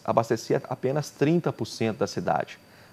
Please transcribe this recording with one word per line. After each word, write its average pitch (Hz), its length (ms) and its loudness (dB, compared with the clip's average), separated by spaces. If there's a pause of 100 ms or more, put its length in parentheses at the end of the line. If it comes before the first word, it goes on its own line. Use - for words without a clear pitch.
abastecia 117 640 2
apenas 139 400 -2
trinta 160 420 2
por 120 140 -6
cento 110 320 -2
da 104 100 0
cidade. 87 520 -2 (340)